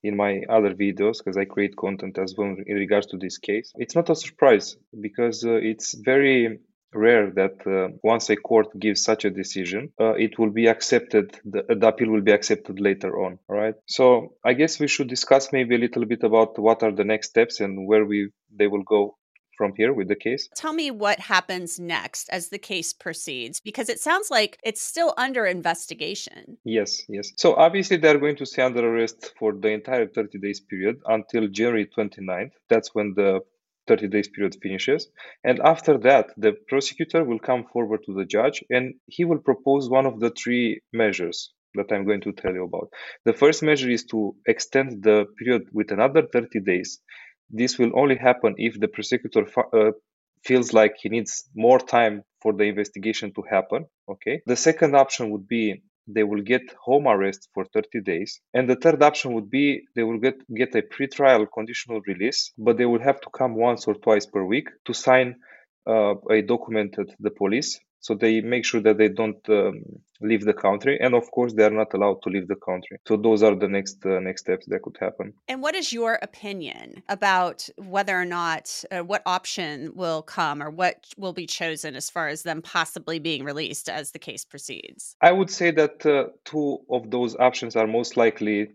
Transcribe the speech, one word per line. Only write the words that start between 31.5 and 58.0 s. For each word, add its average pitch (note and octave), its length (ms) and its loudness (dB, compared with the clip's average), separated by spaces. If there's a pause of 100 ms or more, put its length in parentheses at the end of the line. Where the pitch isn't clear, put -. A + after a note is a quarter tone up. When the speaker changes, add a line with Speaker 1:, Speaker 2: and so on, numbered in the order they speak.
Speaker 1:
twenty-ninth. G2+ 640 -6 (160)
That's A2+ 260 2
when G#2 220 -2
the G2 240 2 (480)
thirty G#2+ 200 4
days G2+ 220 0
period G2 320 -4
finishes. G2 480 -2 (340)
And B2+ 160 2
after D#3 380 4
that, A#2+ 400 6
the G#2 160 4 (160)
prosecutor D#3 540 -2
will A#2 160 -2
come B2 340 -2
forward A2 320 -2
to G2+ 80 -10
the G2 120 -4
judge A#2 440 0
and B2+ 240 0 (140)
he - 180 -2
will E3 140 0
propose C#3 500 0
one C3 160 4
of A#2 140 -2
the A#2 100 0
three A#2+ 520 -2 (120)
measures F#2+ 580 -2 (220)
that G2+ 180 -4
I'm G2 140 -2
going G2+ 160 0
to G2+ 100 -6
tell F#2+ 220 -6
you F#2 100 -6
about. - 260 -8 (360)
The - 80 2
first D3+ 300 4
measure C#3+ 260 0
is A#2 160 -2
to G#2 300 -4 (120)
extend B2 540 -2
the G#2+ 240 4 (120)
period A#2 260 0 (100)
with G#2 180 -2
another C3+ 400 2
thirty A#2 280 -2
days. F#2+ 420 -2 (480)
This A#2+ 300 -4
will A#2 180 4
only C3+ 200 4
happen B2 400 2
if A2+ 220 -4
the G#2 80 0
prosecutor A2 600 -2
fa-, - 260 -2
uh, A2 180 6 (540)
feels B2 280 2
like G#2+ 260 6
he G#2+ 100 -8
needs A2 460 -6
more A#2 240 6
time A2 440 0 (160)
for G#2+ 140 0
the G2+ 120 2
investigation G#2 680 -4
to G#2+ 160 -10
happen, A#2+ 380 -2 (200)
okay? A2 380 -6
The B2 100 0
second D#3 400 2
option C3+ 360 2
would G2+ 160 -8
be G#2+ 340 -2 (260)
they G#2+ 160 0
will G#2 180 -2
get B2 220 0 (200)
home C#3+ 240 2
arrest G2 460 0
for F#2+ 120 -6
thirty G#2+ 360 -6